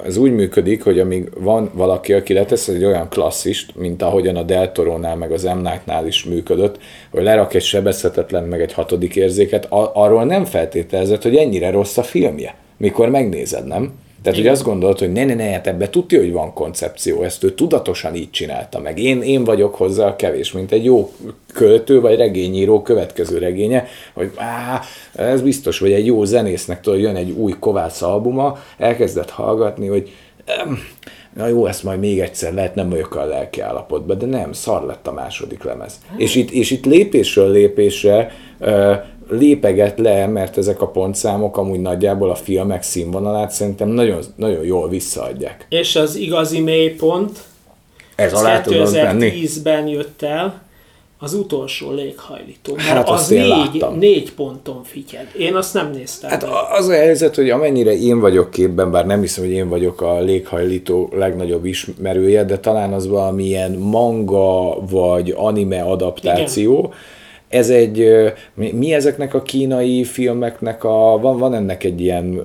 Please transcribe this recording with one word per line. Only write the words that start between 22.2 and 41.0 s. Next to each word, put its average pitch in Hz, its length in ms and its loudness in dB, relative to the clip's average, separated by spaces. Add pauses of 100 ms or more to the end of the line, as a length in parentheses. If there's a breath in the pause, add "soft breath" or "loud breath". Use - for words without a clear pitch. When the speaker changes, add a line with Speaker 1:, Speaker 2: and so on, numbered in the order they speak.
Speaker 1:
következő 92 560 -2
regénye, 104 480 0 (280 loud breath)
hogy 95 220 -6
á, 120 440 -8 (340 loud breath)
ez 123 280 0
biztos, 135 360 0
hogy 98 140 2
egy 104 140 2
jó 113 180 4
zenésznek, 98 560 0
tudod, 98 200 0
jön 104 160 0
egy 90 140 -6
új 101 300 -4
Kovács 92 420 -2
albuma, 123 560 0 (200 loud breath)
elkezdett 107 520 0
hallgatni, 107 560 -2
hogy, 98 260 -2 (320 loud breath)
em, - 340 -6 (580 loud breath)
na 110 120 -6
jó, 120 180 4
ezt 95 160 -6
majd 95 160 -4
még 98 220 0
egyszer, 85 340 -6
lehet, 92 200 -4
nem 95 140 -2
vagyok 80 260 -4
a 71 100 -4
lelki 71 360 -6
állapotban, 76 580 -6
de 120 80 -4
nem, 113 260 -4
szar 95 300 -4
lett 64 240 -10
a 69 60 -6
második - 500 -12
lemez. 58 360 -10 (120 loud breath)
Speaker 2:
Hát. 202 100 -10
Speaker 1:
És - 140 0
itt, - 160 2
és 113 200 0
itt 131 140 -2
lépésről 131 640 4
lépésre, 101 800 4 (260 loud breath)
ö, 101 340 4 (380 loud breath)
lépegett 104 680 4
le, 104 280 2
mert 101 320 -2
ezek 98 240 0
a 101 60 2
pontszámok 101 680 -2